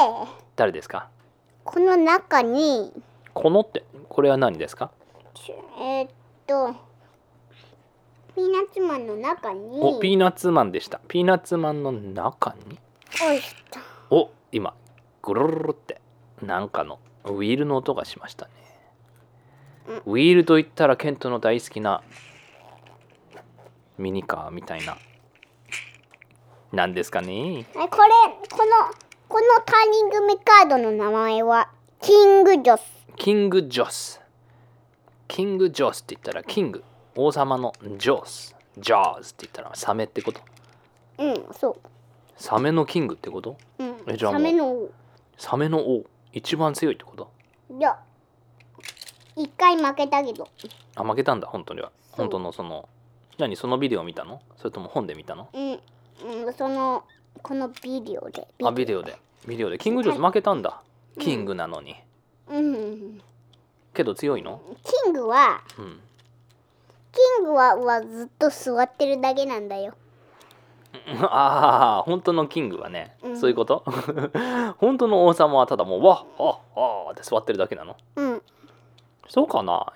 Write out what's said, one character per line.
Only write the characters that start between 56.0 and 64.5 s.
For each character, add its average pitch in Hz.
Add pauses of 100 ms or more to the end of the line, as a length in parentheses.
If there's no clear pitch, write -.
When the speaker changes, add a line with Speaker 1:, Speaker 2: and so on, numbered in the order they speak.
Speaker 2:
う 247
ん、 -
そ 269
の、 262 (380)
こ 277
の 262
ビ 262
デ 214
オ -
で。 - (160)
Speaker 1:
あ、 233
ビ 123
デ 110
オ 90
で。 80 (300)
ビ 117
デ 113
オ 95
で。 87
キ 214
ン 240
グ 254
ジ 202
ョ -
ー -
ズ 143
負 180
け 202
た 202
ん 123
だ。 - (340)
Speaker 2:
う -
ん。 -
Speaker 1:
キ 165
ン 107
グ 98
な 85
の 80
に。 73 (520)
Speaker 2:
う 294
ん。 214 (720)
Speaker 1:
け 160
ど 107
強 143
い 87
の？ - (240)